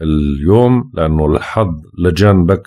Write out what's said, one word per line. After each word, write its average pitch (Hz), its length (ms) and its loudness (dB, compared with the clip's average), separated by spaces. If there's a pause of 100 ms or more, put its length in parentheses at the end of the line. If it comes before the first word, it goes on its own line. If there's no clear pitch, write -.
اليوم 80 920 0
لأنه 78 320 0
الحظ 82 480 -2 (240)
لجانبك، 90 680 2